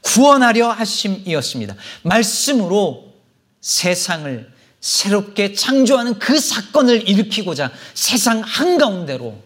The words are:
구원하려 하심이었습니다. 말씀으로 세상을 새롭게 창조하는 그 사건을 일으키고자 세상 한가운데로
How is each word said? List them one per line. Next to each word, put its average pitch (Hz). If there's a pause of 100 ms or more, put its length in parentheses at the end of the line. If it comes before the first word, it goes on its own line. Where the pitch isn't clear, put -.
구원하려 240
하심이었습니다. 185 (280)
말씀으로 196 (480)
세상을 160 (300)
새롭게 202
창조하는 247
그 294
사건을 240
일으키고자 190 (220)
세상 226
한가운데로 180